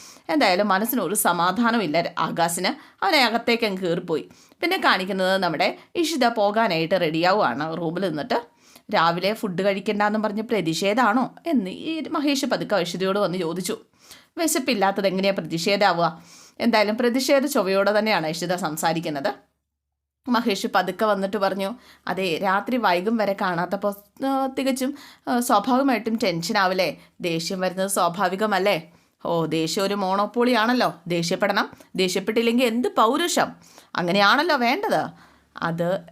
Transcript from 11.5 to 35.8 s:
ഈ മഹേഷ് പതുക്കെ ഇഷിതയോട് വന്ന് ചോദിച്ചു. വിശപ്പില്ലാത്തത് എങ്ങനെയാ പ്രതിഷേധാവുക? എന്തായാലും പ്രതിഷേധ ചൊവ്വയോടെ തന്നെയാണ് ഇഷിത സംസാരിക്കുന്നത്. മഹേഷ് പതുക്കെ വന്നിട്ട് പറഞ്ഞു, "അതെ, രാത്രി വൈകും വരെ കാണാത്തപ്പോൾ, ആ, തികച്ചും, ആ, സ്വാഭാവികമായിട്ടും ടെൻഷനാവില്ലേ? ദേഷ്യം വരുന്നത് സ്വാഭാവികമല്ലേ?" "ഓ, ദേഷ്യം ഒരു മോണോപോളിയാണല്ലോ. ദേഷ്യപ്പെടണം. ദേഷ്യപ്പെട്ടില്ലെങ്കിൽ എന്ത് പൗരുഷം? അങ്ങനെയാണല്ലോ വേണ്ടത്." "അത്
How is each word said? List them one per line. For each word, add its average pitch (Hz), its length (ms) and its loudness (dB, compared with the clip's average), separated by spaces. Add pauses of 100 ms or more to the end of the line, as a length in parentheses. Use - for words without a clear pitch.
ഈ 311 100 -6 (160)
മഹേഷ് 285 360 0
പതുക്കെ 185 360 0
ഇഷിതയോട് 190 380 -2
വന്ന് 185 180 0
ചോദിച്ചു. 180 400 -4 (600)
വിശപ്പില്ലാത്തത് 214 720 0
എങ്ങനെയാ 190 260 0
പ്രതിഷേധാവുക? 170 760 0 (500)
എന്തായാലും 214 380 2
പ്രതിഷേധ 262 480 2
ചൊവ്വയോടെ 196 460 2
തന്നെയാണ് 208 360 0
ഇഷിത 175 280 -2
സംസാരിക്കുന്നത്. 160 760 -2 (960)
മഹേഷ് 233 400 0
പതുക്കെ 185 380 0
വന്നിട്ട് 196 320 0
പറഞ്ഞു, 196 320 -2 (380)
"അതെ, 185 180 -2 (180)
രാത്രി 202 340 0
വൈകും 196 400 2
വരെ 202 160 0
കാണാത്തപ്പോൾ, 196 600 -2 (320)
ആ, 269 60 0 (160)
തികച്ചും, 262 440 -2 (340)
ആ, 247 140 0
സ്വാഭാവികമായിട്ടും 240 760 2
ടെൻഷനാവില്ലേ? 185 720 0 (320)
ദേഷ്യം 170 380 -4
വരുന്നത് 185 320 -2
സ്വാഭാവികമല്ലേ?" 190 840 0 (460)
"ഓ, 175 80 -2 (140)
ദേഷ്യം 160 380 -2
ഒരു 196 120 0
മോണോപോളിയാണല്ലോ. 214 920 2 (180)
ദേഷ്യപ്പെടണം. 185 580 0 (300)
ദേഷ്യപ്പെട്ടില്ലെങ്കിൽ 220 720 2
എന്ത് 247 300 0
പൗരുഷം? 254 520 2 (460)
അങ്ങനെയാണല്ലോ 208 640 4
വേണ്ടത്." 240 440 0 (540)
"അത് 170 340 -2 (220)